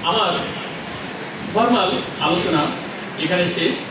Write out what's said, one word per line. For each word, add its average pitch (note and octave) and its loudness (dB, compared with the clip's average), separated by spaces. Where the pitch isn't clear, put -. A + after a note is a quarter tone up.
আমার G3 2
ফর্মাল - 4
আলোচনা D3 2
এখানে F3 2
শেষ। E3+ 2